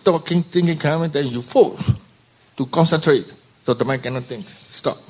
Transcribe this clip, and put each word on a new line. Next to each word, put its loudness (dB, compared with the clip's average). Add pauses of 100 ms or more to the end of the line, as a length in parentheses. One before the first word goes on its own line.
talking, 2
thinking, 0
coming, 0
then -2
you -6
force 2 (640)
to -4
concentrate. 2 (320)
So 0
the -2
mind -4
cannot -8
think. -14
Stop. -8 (120)